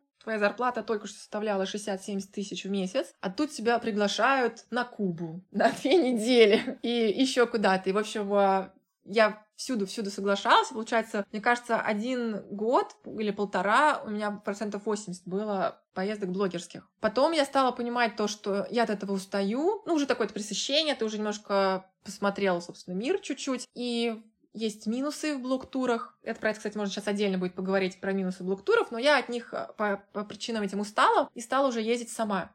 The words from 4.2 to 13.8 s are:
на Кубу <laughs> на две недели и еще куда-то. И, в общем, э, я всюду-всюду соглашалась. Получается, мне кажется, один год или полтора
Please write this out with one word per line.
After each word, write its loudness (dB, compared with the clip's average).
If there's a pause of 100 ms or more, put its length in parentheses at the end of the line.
на -2
Кубу -6
<laughs> -20
на 4
две 2
недели 6
и -2
еще 4
куда-то. 2
И, -2
в 2
общем, -4
э, 4 (340)
я 2 (140)
всюду-всюду -4
соглашалась. 2
Получается, -2
мне -8
кажется, 0
один -2
год 0 (100)
или -4
полтора 2